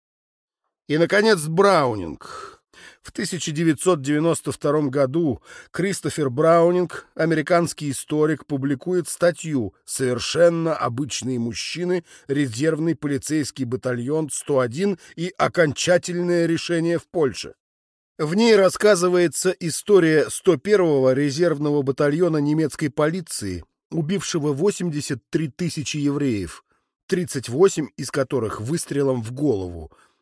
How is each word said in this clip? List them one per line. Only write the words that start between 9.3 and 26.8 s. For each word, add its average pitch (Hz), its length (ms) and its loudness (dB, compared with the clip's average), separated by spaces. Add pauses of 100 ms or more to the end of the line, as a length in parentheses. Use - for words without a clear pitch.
«Совершенно 160 920 0
обычные 127 600 -4
мужчины. 170 680 -4 (240)
Резервный 147 680 0
полицейский 143 680 -4
батальон 127 680 -4
сто - 280 -2
один 160 380 -2 (180)
и 170 220 -6
окончательное 175 1120 0
решение 165 500 0
в - 100 -14
Польше». 139 460 -2 (640)
В 160 180 -2
ней 226 200 6
рассказывается 180 960 4
история 160 800 4
сто - 260 2
первого 139 580 4
резервного 147 680 0
батальона 147 560 2
немецкой 151 520 0
полиции, 143 760 -4 (260)
убившего 156 640 -2
восемьдесят 151 800 -2
три 160 180 0
тысячи 156 480 -6
евреев, 139 680 -2 (440)